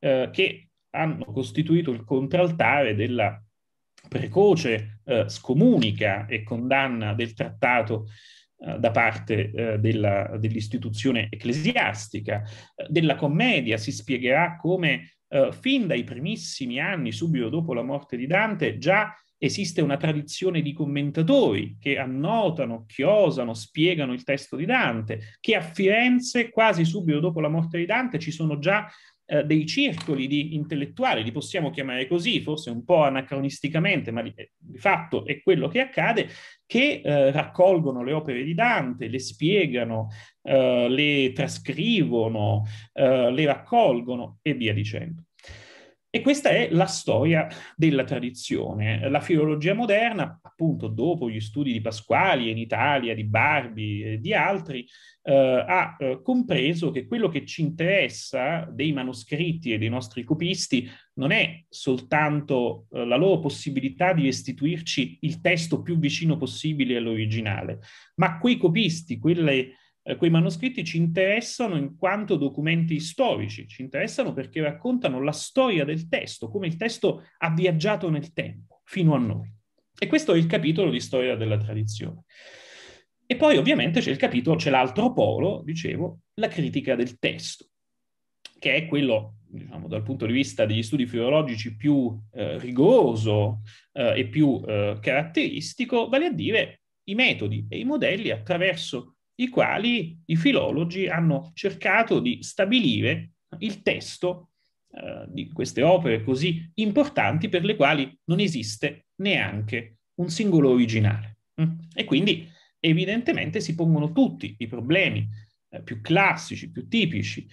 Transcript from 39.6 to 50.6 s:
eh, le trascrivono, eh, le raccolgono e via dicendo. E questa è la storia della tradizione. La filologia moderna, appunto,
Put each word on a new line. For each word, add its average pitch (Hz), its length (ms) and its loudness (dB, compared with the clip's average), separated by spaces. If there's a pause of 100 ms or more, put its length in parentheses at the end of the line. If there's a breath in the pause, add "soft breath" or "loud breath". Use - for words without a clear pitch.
eh, 127 480 4
le 139 420 2
trascrivono, 117 1300 0 (260 loud breath)
eh, 127 400 4
le 147 140 2
raccolgono 127 960 0
e 151 100 -2
via 113 220 0
dicendo. 107 480 -6 (880 loud breath)
E 240 100 0
questa 277 260 2
è 226 240 4
la 175 140 4
storia 156 600 2 (300 loud breath)
della 147 260 4
tradizione. 110 1040 -4
La 143 120 2
filologia 156 540 2
moderna, 214 680 0
appunto, - 460 -4